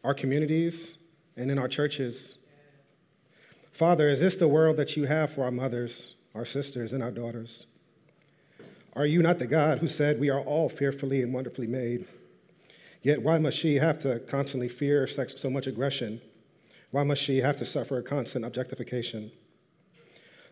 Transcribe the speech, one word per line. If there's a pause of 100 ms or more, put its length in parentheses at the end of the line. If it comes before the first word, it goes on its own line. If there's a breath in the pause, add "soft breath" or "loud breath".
our
communities, (400)
and
in
our
churches. (1300 soft breath)
Father,
is
this
the
world
that
you
have
for
our
mothers, (180)
our
sisters,
and
our
daughters? (1300 loud breath)
Are
you
not
the
God
who
said,
"We
are
all
fearfully
and
wonderfully
made"? (920 soft breath)
Yet
why
must
she
have
to
constantly
fear
sex,
so
much
aggression? (720 soft breath)
Why
must
she
have
to
suffer
a
constant
objectification? (1200 soft breath)